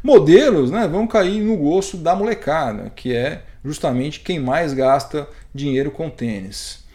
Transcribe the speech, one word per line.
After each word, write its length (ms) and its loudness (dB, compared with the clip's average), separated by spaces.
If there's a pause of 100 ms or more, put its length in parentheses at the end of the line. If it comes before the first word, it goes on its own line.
modelos, 680 6
né, 160 -2
vão 200 -2
cair 340 0
no 160 0
gosto 400 -2
da 180 0
molecada, 800 -4
que 200 -6
é 280 -4 (220)
justamente 560 -4
quem 180 -6
mais 360 -2
gasta 520 0 (280)
dinheiro 360 -2
com 200 -8
tênis. 720 -10 (100)